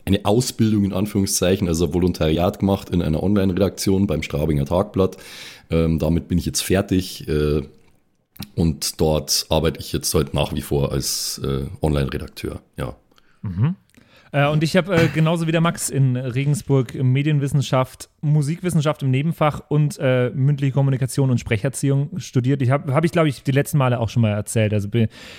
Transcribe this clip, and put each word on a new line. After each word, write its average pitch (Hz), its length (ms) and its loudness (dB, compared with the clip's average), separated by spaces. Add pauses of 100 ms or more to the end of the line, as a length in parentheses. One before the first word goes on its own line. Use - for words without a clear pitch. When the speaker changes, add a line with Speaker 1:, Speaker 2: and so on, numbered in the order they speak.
Speaker 1:
eine - 220 0
Ausbildung 107 580 2
in 95 80 -2
Anführungszeichen, 98 720 0
also 82 280 0
Volontariat 85 640 2
gemacht 98 320 0
in 90 100 2
einer 80 220 0
Online-Redaktion 95 840 2
beim 78 160 -2
Straubinger 73 440 0
Tagblatt. 92 500 0 (540)
Ähm, 82 280 2
damit 80 300 0
bin 90 80 0
ich 80 80 0
jetzt - 180 -4
fertig, 92 640 -2
äh, 76 360 0 (920)
und - 460 -2
dort 78 480 0
arbeite 80 320 0
ich - 120 -14
jetzt - 200 -4
halt 73 220 0
nach 73 200 0
wie 76 60 -2
vor 69 320 -2
als, - 500 -6
äh, 67 220 -4 (160)
Online-Redakteur, 71 800 -4 (160)
ja. 64 200 -8 (440)
Speaker 2:
Mhm. 110 360 -2 (560)
Äh, 143 160 2
und 156 160 2
ich 165 120 0
hab, 175 120 2
äh, 165 260 4
genauso 160 320 2
wie 160 60 0
der 165 80 2
Max 170 300 0
in 135 260 2
Regensburg 135 800 0
Medienwissenschaft, 139 1120 0 (120)
Musikwissenschaft 151 840 0
im 131 80 2
Nebenfach 147 560 0
und, 147 320 2
äh, 127 300 2
mündliche 135 420 0
Kommunikation 135 580 0
und 123 80 2
Sprecherziehung 139 800 -2
studiert. 131 420 0
Ich 123 100 2
hab, 143 200 0
hab 156 140 2
ich, 170 80 0
glaub 165 140 2
ich, 139 180 -4
die 139 80 0
letzten 139 260 2
Male 123 220 2
auch 117 80 0
schon 120 140 2
mal 107 100 2
erzählt. 107 420 0
Also 104 140 -2
bin, 113 180 2 (320)